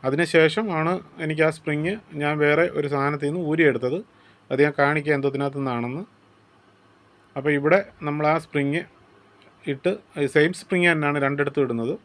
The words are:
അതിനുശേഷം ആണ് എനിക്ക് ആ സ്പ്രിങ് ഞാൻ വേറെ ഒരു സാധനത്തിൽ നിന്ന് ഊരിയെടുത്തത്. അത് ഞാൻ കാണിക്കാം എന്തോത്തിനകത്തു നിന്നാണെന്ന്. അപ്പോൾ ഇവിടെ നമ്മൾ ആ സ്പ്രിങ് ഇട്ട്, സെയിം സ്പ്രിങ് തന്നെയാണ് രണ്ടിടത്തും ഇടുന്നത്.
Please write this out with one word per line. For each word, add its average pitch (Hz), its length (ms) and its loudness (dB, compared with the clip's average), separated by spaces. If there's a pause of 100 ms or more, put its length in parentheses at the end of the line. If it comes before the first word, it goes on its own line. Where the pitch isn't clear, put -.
അതിനുശേഷം 160 580 2 (140)
ആണ് 160 140 0 (320)
എനിക്ക് 156 220 -2
ആ 160 100 2
സ്പ്രിങ് 156 360 -4 (300)
ഞാൻ 147 200 -2
വേറെ 151 220 4 (140)
ഒരു 143 160 -4
സാധനത്തിൽ 143 360 -2
നിന്ന് 175 200 -6
ഊരിയെടുത്തത്. 139 460 2 (540)
അത് 135 140 0
ഞാൻ 147 160 0
കാണിക്കാം 147 380 2
എന്തോത്തിനകത്തു 139 440 -2
നിന്നാണെന്ന്. 123 400 -4 (1300)
അപ്പോൾ 143 220 -2
ഇവിടെ 151 200 4 (300)
നമ്മൾ 147 240 -2
ആ - 20 2 (120)
സ്പ്രിങ് 147 360 -2 (920)
ഇട്ട്, 175 200 -2 (420)
സെയിം 156 260 4
സ്പ്രിങ് 175 320 2
തന്നെയാണ് 147 340 0
രണ്ടിടത്തും 143 400 0
ഇടുന്നത്. 120 280 -4 (100)